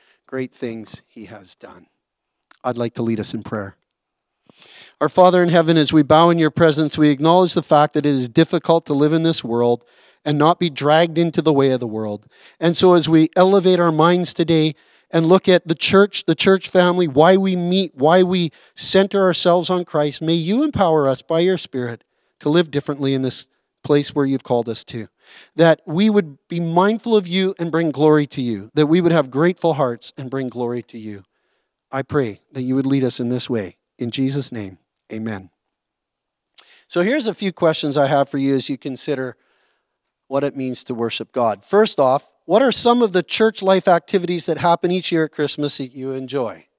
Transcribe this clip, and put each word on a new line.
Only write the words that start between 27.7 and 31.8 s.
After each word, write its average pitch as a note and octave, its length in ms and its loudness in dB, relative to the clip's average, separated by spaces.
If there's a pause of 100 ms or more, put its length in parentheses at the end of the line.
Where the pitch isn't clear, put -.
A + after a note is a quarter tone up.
bring E3 220 -2
glory D3+ 340 2
to C#3 160 -8
you, G#2+ 320 -6
that D3 140 2
we F3 120 2
would E3+ 120 2
have C#3+ 180 0
grateful E3 440 0
hearts B2+ 440 -4
and C3+ 100 -12
bring C3 200 -6
glory A#2+ 340 -6
to - 160 -18
you. G#2 240 -14 (680)